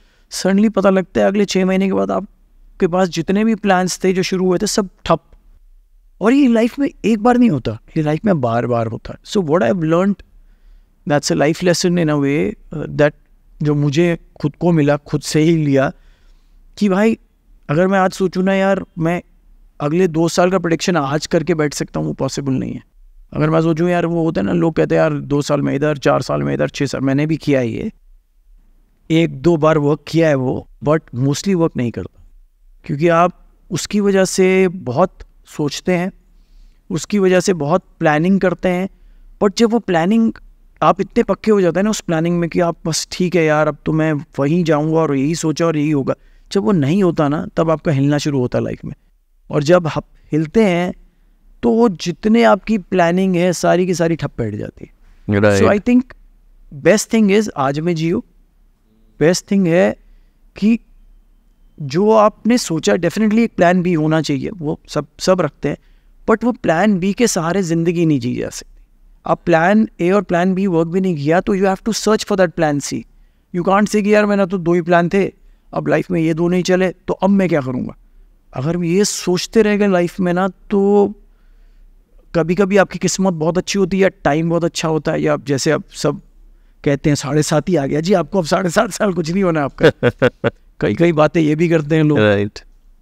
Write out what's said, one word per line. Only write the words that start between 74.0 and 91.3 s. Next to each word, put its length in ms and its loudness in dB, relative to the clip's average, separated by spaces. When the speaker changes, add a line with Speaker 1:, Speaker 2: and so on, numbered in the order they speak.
Speaker 1:
कि 100 2
यार 120 4
मेरा 200 0
तो 120 -4
दो 160 0
ही 80 2
प्लान 280 2
थे, 240 0
अब 140 -6
लाइफ 240 -2
में 100 0
ये 120 0
दो 140 0
नहीं 160 0
चले 260 0
तो 240 -8
अब 160 -2
मैं 200 2
क्या 120 0
करूँगा। 340 -8
अगर 220 -4
हम 80 -6
ये 220 2
सोचते 560 -2
रह 160 2
गए 100 0
लाइफ 320 0
में 140 0
ना 140 0
तो 640 0
कभी-कभी 420 0
आपकी 220 2
किस्मत 340 0
बहुत 240 -2
अच्छी 220 -2
होती 180 0
है 60 2
या 60 4
टाइम 260 0
बहुत 140 0
अच्छा 240 -4
होता 240 -2
है, 100 -4
या 120 -2
आप 120 -6
जैसे 260 -2
अब 120 -2
सब 280 -4
कहते 260 0
हैं 60 2
साढ़े 280 -2
सात 260 -2
ही 60 0
आ 100 0
गया 160 -2
जी, 120 0
आपको 260 0
अब 60 -2
साढ़े 240 -2
सात 220 0
साल 220 -2
कुछ 180 -4
नहीं 120 0
होना 200 0
आपका। 280 2
Speaker 2:
<laughs> 680 -4
Speaker 1:
कई, 160 -2
कई 160 4
बातें 300 2